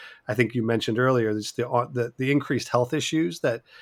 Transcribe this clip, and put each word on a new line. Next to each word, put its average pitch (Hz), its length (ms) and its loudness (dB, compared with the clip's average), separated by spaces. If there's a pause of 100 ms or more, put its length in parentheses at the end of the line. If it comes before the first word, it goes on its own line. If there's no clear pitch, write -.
(280)
I 123 60 -2
think 113 200 2
you 120 100 0
mentioned 113 340 0
earlier, 123 360 2
just 107 220 -6
the, 120 120 -2
uh, 123 220 0
the, 120 260 -4
the 131 140 0
increased 143 380 0
health 123 260 2
issues 160 460 -2
that, 120 220 -2 (200)